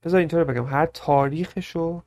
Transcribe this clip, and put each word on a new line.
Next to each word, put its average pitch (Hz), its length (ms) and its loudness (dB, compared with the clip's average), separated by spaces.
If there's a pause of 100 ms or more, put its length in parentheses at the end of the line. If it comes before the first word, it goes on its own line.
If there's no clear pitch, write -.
بذار 180 160 2
اینطور 165 240 2
بگم، 123 220 -2
هر 139 200 0
تاریخش 151 880 -2
رو 170 320 -4